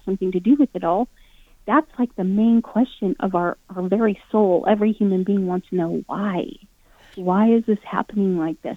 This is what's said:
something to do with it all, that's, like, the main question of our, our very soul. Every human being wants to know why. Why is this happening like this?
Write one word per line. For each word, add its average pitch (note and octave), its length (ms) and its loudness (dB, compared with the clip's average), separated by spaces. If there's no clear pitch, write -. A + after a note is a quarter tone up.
something F#3+ 280 -4
to F3+ 80 -2
do A#3 160 4
with C#4+ 180 0
it F3+ 80 -6
all, F3+ 240 0
that's, C#4+ 320 0
like, B3 180 -2
the F#3+ 80 -4
main A3+ 380 2
question - 580 -2
of F#3 140 -2
our, F3 240 -2
our F3+ 80 -6
very G3+ 380 0
soul. G3+ 380 2
Every G#3+ 240 2
human F#3+ 320 0
being G3 220 0
wants F3+ 240 -4
to F#3 60 -4
know E3+ 300 -2
why. G3 400 -4
Why F#3+ 340 2
is A3+ 140 2
this G#3 180 0
happening F#3+ 560 -2
like D#3+ 240 -4
this? - 140 -8